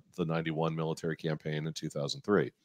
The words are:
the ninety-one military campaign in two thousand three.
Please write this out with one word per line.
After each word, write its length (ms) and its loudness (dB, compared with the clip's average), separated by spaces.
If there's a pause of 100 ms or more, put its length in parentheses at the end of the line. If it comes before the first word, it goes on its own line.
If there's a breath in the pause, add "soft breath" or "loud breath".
(160)
the 80 0
ninety-one 500 0
military 420 -2
campaign 500 -2
in 60 -4
two 180 -8
thousand 320 -4
three. 300 4 (120)